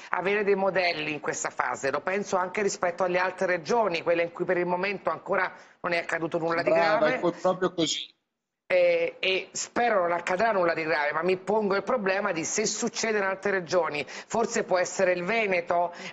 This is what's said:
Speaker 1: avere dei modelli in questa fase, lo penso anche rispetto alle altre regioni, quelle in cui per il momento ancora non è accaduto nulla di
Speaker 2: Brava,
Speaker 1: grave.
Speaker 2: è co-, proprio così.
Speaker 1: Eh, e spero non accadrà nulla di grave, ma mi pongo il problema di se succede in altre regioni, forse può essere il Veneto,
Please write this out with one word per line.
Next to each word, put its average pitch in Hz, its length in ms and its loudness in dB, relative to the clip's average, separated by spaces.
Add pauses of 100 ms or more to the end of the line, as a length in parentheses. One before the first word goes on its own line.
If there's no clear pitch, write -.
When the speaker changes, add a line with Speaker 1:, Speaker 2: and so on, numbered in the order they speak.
Speaker 1:
avere 196 340 0
dei 196 120 4
modelli 175 580 0
in 143 80 -8
questa 156 280 -4
fase, 135 420 -2
lo 143 100 -2
penso 196 340 -2
anche 185 260 0
rispetto 190 440 0
alle 180 140 2
altre 185 280 -2
regioni, 175 560 0
quelle 170 200 2
in 170 100 -4
cui 175 100 -4
per 175 140 0
il 180 80 0
momento 180 460 -2
ancora 175 380 -2 (300)
non 175 140 -2
è 170 40 2
accaduto 165 400 -2
nulla 165 240 0
di 156 80 2
Speaker 2:
Brava, 160 280 4
Speaker 1:
grave. 156 180 4
Speaker 2:
è - 60 -4
co-, 170 100 2
proprio 180 420 0
così. - 380 -2 (540)
Speaker 1:
Eh, 175 540 2
e 190 320 0
spero 233 480 0
non 170 140 2
accadrà 214 400 2
nulla 175 200 4
di 160 100 -2
grave, 151 280 0
ma 156 100 -2
mi 180 160 2
pongo 202 380 0
il 196 80 -2
problema 202 480 0
di 160 140 -2
se 220 200 -2
succede 220 540 -2
in 196 60 0
altre 190 260 -2
regioni, 156 560 0
forse - 560 -4
può 180 160 0
essere 180 320 0
il 175 120 0
Veneto, 175 720 0 (200)